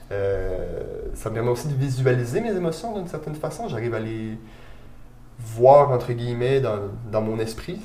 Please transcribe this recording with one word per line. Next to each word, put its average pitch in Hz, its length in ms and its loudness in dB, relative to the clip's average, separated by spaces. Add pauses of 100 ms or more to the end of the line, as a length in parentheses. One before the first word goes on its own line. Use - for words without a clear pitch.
(120)
Euh, 95 460 0 (560)
ça - 160 -6
me 110 60 -4
permet 120 160 2
aussi 123 160 -2
de 143 80 0
visualiser 131 640 2
mes 226 160 0
émotions 180 400 -2
d'une 185 120 -4
certaine 151 280 -8
façon. 156 320 -6
J'arrive 117 260 -2
à 110 60 -2
les 110 380 -6 (1000)
voir, 127 540 8
entre 120 220 0
guillemets, 120 480 2
dans, 110 160 0 (340)
dans 110 100 2
mon 110 180 0
esprit. - 460 -6